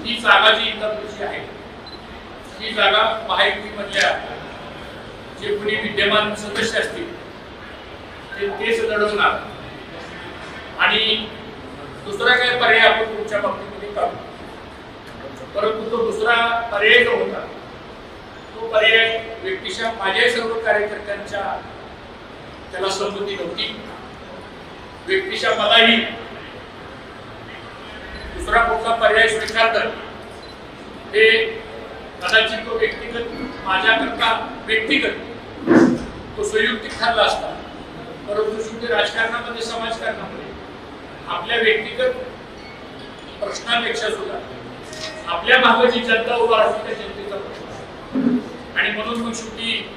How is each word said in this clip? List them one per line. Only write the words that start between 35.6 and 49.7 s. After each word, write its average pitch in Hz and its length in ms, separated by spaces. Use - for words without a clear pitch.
तो 403 60
संयुक्तिक 220 560
ठरला 226 220
असता, - 260
परंतु 214 360
शेवटी 226 240
राजकारणामध्ये, 226 720
समाजकारणामध्ये 226 880
आपल्या 226 300
व्यक्तिगत 226 560
प्रश्नापेक्षा 220 720
सुद्धा - 280
आपल्या 226 320
मागे 240 320
जी 233 140
जनता 233 300
उभा 233 220
राहते - 300
त्या 220 80
जनतेचा - 420
प्रश्न - 1400
आणि 180 140
म्हणून 233 300
मग 226 140
शेवटी 226 360